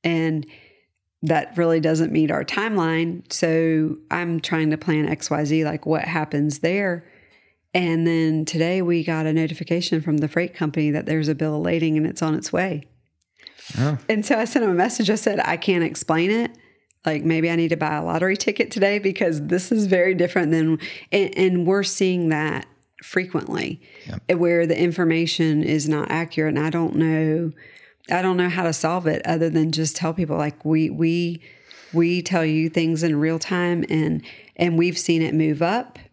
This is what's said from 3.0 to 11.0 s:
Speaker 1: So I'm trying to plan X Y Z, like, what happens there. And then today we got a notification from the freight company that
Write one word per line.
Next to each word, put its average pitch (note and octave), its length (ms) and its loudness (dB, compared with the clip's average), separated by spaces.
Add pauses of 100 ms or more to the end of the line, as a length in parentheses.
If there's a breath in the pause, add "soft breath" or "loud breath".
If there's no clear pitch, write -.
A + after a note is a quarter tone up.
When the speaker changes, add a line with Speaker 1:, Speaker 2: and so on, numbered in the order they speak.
Speaker 1:
So D#3+ 640 2 (140)
I'm E3+ 300 -2
trying D#3 300 0
to D#3 60 0
plan D3+ 320 0
X D3+ 220 -4
Y D3+ 140 0
Z, D#3 200 2
like, D3+ 220 -4
what D#3 160 2
happens D3+ 560 -2
there. F3+ 460 -2 (720 soft breath)
And E3 320 2
then D#3+ 380 2
today E3+ 380 0
we E3+ 220 0
got D#3+ 220 -2
a D#3 60 0
notification D#3+ 680 -2
from D3+ 180 0
the D3 100 0
freight F3 260 -2
company D3+ 360 -2
that D3 160 -4